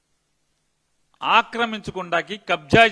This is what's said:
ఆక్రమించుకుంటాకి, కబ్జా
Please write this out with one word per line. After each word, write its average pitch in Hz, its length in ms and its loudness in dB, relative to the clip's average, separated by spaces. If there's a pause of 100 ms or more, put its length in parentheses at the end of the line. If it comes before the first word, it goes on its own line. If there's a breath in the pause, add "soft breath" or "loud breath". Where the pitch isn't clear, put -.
(1200)
ఆక్రమించుకుంటాకి, 196 1160 -4 (140)
కబ్జా 175 420 2